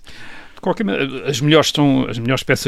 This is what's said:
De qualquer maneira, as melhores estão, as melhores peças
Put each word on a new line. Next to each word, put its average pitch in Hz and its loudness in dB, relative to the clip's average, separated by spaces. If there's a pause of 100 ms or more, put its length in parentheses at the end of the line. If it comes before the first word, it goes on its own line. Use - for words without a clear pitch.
(560)
De - -20
qualquer 190 -2
maneira, 135 -4
as 131 -2
melhores 151 4
estão, 135 2
as 113 -6
melhores 123 0
peças - 0